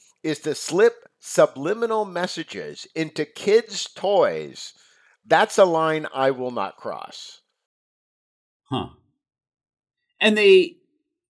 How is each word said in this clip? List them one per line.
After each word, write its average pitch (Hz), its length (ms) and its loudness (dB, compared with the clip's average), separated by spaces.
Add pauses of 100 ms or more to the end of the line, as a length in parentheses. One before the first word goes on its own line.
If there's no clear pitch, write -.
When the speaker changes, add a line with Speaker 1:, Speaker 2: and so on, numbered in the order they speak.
(220)
Speaker 1:
is 156 180 -4
to 147 140 -6
slip 214 400 0 (240)
subliminal 214 840 -2
messages 175 920 -10
into 156 300 -6
kids' - 680 -2
toys, 92 800 -2 (540)
that's 185 320 2
a 202 60 8
line 160 500 0
I 135 160 0
will 127 220 -4
not 101 240 -6
cross." - 680 -14 (1300)
Speaker 2:
Huh. 104 200 -6 (1300)
And 214 180 2
they, 196 380 6 (540)